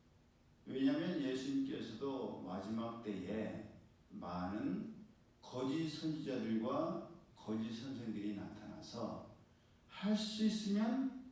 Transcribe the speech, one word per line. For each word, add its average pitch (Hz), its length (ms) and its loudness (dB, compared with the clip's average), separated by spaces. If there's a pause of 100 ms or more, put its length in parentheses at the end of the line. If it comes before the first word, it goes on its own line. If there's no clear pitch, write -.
(640)
왜냐하면 143 560 4
예수님께서도 131 1300 0
마지막 110 580 -2
때에 95 600 -2 (440)
많은 90 840 -2 (480)
거짓 139 480 2
선지자들과 113 1160 0 (280)
거짓 110 360 -2
선생들이 107 640 -2
나타나서 - 920 -6 (580)
할 208 280 4
수 214 300 2
있으면 226 840 4